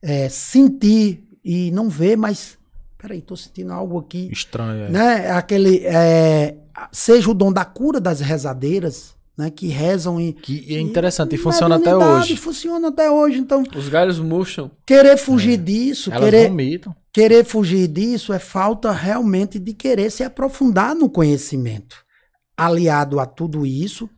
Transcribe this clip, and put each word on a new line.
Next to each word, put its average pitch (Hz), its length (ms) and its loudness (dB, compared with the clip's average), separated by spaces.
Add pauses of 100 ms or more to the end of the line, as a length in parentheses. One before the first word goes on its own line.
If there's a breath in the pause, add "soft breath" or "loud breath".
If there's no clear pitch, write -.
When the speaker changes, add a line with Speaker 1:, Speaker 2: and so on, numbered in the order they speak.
Speaker 1:
é, 143 260 -4
sentir 214 960 2 (220)
e 180 240 -2
não 202 180 -2
ver, 175 300 0
mas, 214 400 -6 (400)
"Peraí, 202 240 -16
tô - 140 -18
sentindo 180 360 -14
algo 175 280 -6
aqui." 180 320 -10
Speaker 2:
Estranho, 113 540 -8
é. 101 40 -10
Speaker 1:
Né? 208 400 0
Aquele, 185 560 2
é, 165 720 2 (360)
seja 226 380 4
o 226 60 2
dom 196 180 2
da 185 100 0
cura 269 380 -4
das 170 200 -2
rezadeiras, 143 920 -6 (240)
né, 151 140 -6
que 175 160 -10
rezam 170 520 -2
e 170 140 -4
Speaker 2:
Que 139 400 -10
é 156 60 -6
Speaker 1:
e - 20 -4
Speaker 2:
interessante, 170 540 -2
e - 20 -4
funciona 170 380 2
até 170 180 2
Speaker 1:
mediunidade - 300 4
Speaker 2:
hoje. 330 140 -4
Speaker 1:
funciona 330 500 -6
até 311 240 0
hoje, 294 260 2
então 269 240 -2 (140)
Speaker 3:
Os 143 120 -8
galhos 170 320 0
murcham. 165 520 -6 (160)
Speaker 1:
querer 277 280 8
fugir 247 380 2
Speaker 2:
É. 226 40 0
Speaker 1:
disso, 208 540 -4
Speaker 2:
Elas 120 120 0
Speaker 1:
querer, 214 260 6
Speaker 2:
vomitam. 165 460 -4 (180)
Speaker 1:
querer 220 320 6
fugir 190 420 0
disso 202 460 -4
é 185 60 -4
falta 208 520 -4
realmente 196 680 -2
de 196 160 -12
querer 220 340 -2
se 233 140 -8
aprofundar 262 720 -2
no 320 120 2
conhecimento. 135 920 -2 (600)
Aliado 156 640 0
a 131 80 -4
tudo 151 360 -6
isso 160 540 -6